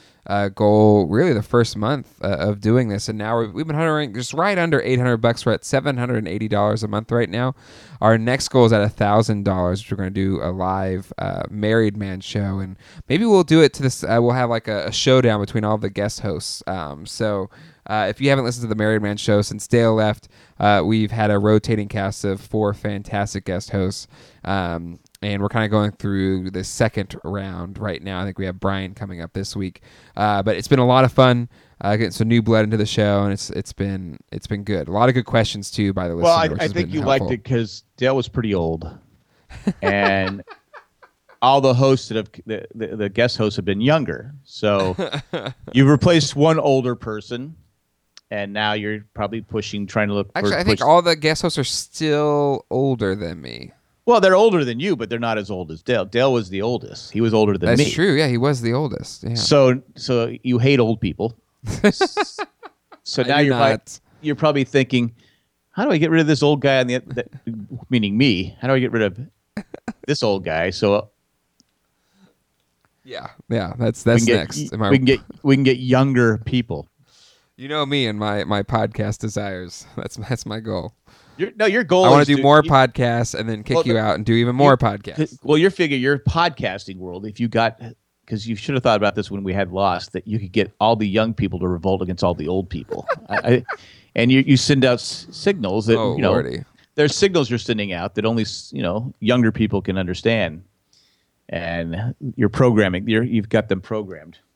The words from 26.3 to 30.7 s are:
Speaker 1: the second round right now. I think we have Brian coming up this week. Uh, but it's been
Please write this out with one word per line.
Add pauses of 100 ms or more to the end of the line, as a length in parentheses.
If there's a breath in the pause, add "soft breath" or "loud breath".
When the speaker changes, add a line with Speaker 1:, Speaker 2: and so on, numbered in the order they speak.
Speaker 1:
the
second
round
right
now.
I
think
we
have
Brian
coming
up
this
week. (360 soft breath)
Uh,
but
it's
been